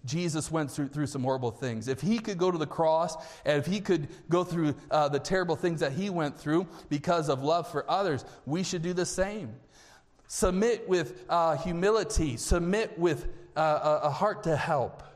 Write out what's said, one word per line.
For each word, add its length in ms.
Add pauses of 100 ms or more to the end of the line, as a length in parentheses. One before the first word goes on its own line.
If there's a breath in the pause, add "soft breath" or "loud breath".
Jesus 440
went 220
through, 160
through 200
some 160
horrible 280
things. 380
If 100
he 200
could 180
go 120
to 80
the 80
cross, 520 (260 loud breath)
and 140
if 80
he 160
could 260 (220 loud breath)
go 160
through, 280 (160 loud breath)
uh, 200
the 100
terrible 380
things 240
that 100
he 180
went 300
through 260 (220 loud breath)
because 400
of 160
love 260
for 220
others, 320 (220 loud breath)
we 180
should 200
do 100
the 120
same. 480 (760 loud breath)
Submit 600
with, 400
uh, 300
humility. 800
Submit 600
with, 300 (300 loud breath)
uh, 460
a, 40
a 20
heart 340
to 120
help. 480 (120)